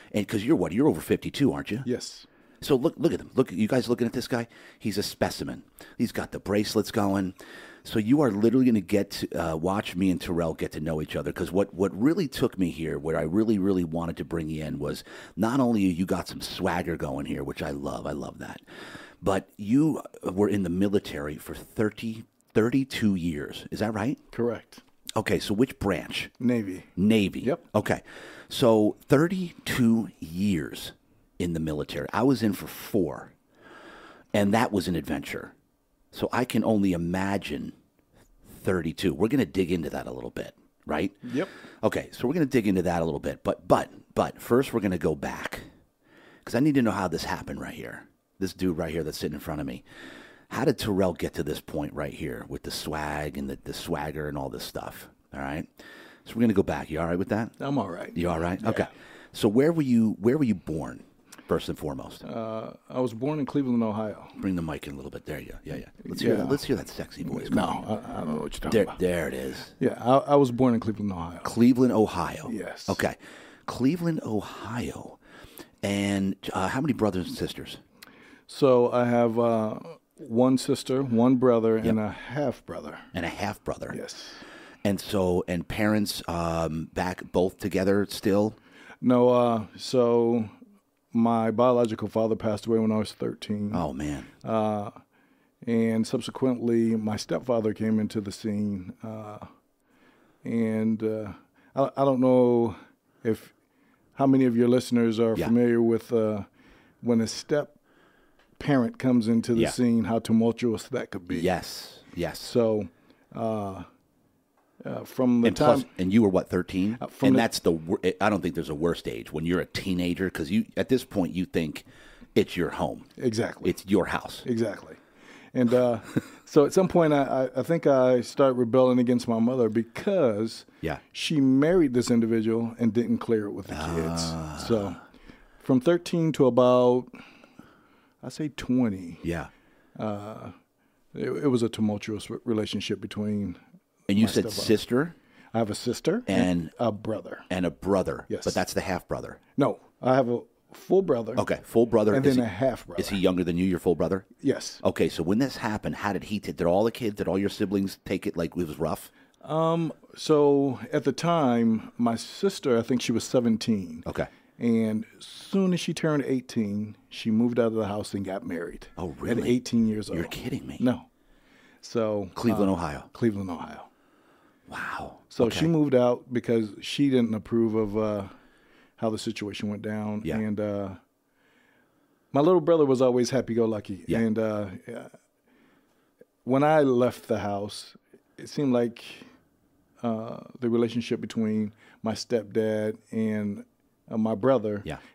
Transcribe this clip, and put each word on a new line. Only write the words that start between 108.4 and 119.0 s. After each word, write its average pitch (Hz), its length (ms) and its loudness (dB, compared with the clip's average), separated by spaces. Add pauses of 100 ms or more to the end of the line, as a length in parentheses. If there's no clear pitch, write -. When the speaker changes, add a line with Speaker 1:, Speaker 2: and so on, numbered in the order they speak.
Speaker 2:
parent 127 400 2
comes 123 280 4
into 117 260 2
the 113 80 4
Speaker 1:
Yeah. 80 80 4
Speaker 2:
scene, 117 360 2
how 113 140 0
tumultuous 113 680 2
that 117 220 -6
could 87 160 -12
be. 92 120 -4
Speaker 1:
Yes, 85 600 -4 (160)
yes. 82 240 -4
Speaker 2:
So, 110 500 0 (440)
uh, 104 500 -6 (1040)
uh, 120 180 -8
from 123 380 2
the 117 80 6
Speaker 1:
And - 80 -4
plus, 135 260 4
Speaker 2:
time - 140 -16
Speaker 1:
and 92 160 0
you 117 80 8
were, 101 80 8
what, 92 200 2
thirteen? 92 520 0
Speaker 2:
Uh, 131 60 -8
from - 200 0
Speaker 1:
And 131 80 6
Speaker 2:
the 120 60 6
Speaker 1:
that's 113 180 -2
the 95 120 2
wor-, 82 280 -2 (220)
I 101 80 4
don't 101 120 0
think 85 140 -4
there's 76 140 -6
a 76 60 -4
worst 80 340 0